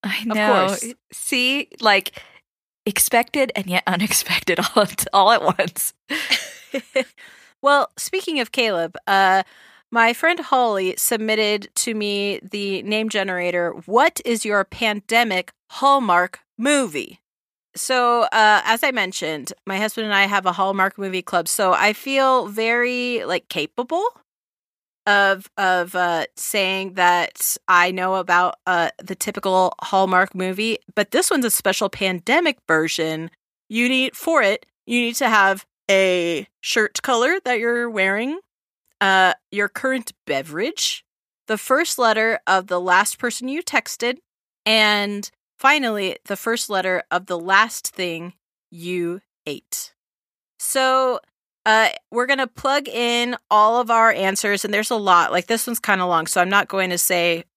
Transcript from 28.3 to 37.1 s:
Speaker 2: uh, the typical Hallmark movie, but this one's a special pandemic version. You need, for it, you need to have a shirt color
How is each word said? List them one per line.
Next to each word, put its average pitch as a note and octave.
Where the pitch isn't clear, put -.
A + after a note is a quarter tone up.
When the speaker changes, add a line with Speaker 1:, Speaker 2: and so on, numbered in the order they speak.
Speaker 2:
uh, F3
the F#3
typical F#3+
Hallmark F#3+
movie, F#3+
but G#3
this F4
one's C#4
a A3
special G3
pandemic A#3
version. D#3+
You A#3+
need, C4
for D#4+
it, G3
you A#3+
need A#3
to B3+
have G3
a F3+
shirt -
color C4+